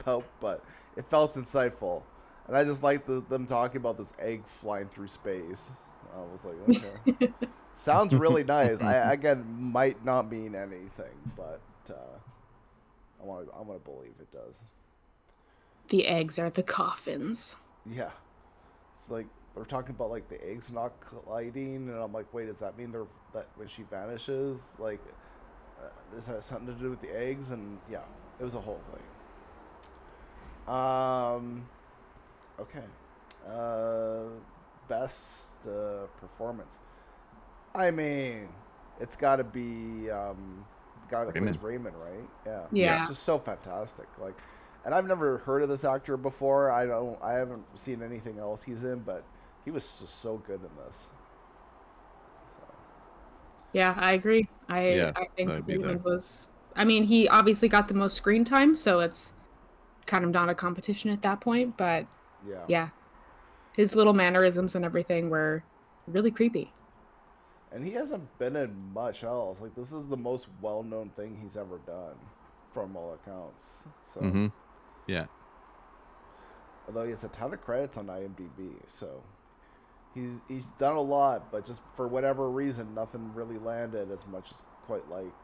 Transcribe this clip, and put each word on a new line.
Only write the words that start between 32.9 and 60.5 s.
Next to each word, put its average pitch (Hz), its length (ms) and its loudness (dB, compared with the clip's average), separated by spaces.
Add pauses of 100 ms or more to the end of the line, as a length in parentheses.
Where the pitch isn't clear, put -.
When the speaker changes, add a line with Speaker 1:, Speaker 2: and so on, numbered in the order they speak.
Speaker 1:
Uh, 113 760 -2 (640)
best, - 800 -8
uh, 104 400 -6 (120)
performance. - 600 -12 (960)
I 180 160 4
mean, 139 580 -2 (520)
it's 117 160 -10
gotta 135 280 4
be, 113 680 -8
um, 98 540 -8 (380)
the - 80 -16
guy 117 140 0
that 104 100 -4
plays 95 240 0
Speaker 3:
Raymond. - 40 -14
Speaker 1:
Raymond, 110 340 -8
right? 90 320 -12 (180)
Yeah. 104 240 -8
Speaker 2:
Yeah. 165 300 4
Speaker 1:
It's 165 100 -2
just 139 140 -10
so - 140 4
fantastic. 101 680 -10 (120)
Like, 95 180 -10 (480)
and 143 100 0
I've 190 120 4
never 156 320 2
heard 139 240 2
of 143 60 2
this 139 160 -2
actor 135 320 0
before. 135 540 4
I 123 160 4
don't, 120 360 -2
I 113 100 -2
haven't 123 320 -2 (140)
seen 120 240 -8
anything 113 360 -10
else 107 240 -6
he's 120 220 -8
in, 127 160 -4
but 92 240 -8 (400)
he 147 60 -10
was - 300 -8
just - 200 -16
so 110 180 -6
good 98 220 -8
in 87 100 -14 (140)
this. - 240 -18 (1400)
So. - 120 -20 (1080)
Speaker 2:
Yeah, 185 240 4
I 185 160 4
agree. 214 360 6 (200)
I, 180 220 2
Speaker 3:
Yeah, 175 260 4
Speaker 2:
I 180 100 -4 (100)
think 185 140 0
Speaker 3:
I'd 156 160 -2
be 190 120 -2
there. 190 80 -2
Speaker 2:
Raymond 175 180 -2
was, - 440 -4 (280)
I 208 80 4
mean, 220 200 8
he 226 240 8
obviously 220 400 8
got 208 200 6
the 202 60 2
most 196 220 4
screen 226 280 6
time, 277 320 8
so 180 240 6
it's - 340 0 (720)
kind 185 200 2
of 170 60 4
not 175 200 4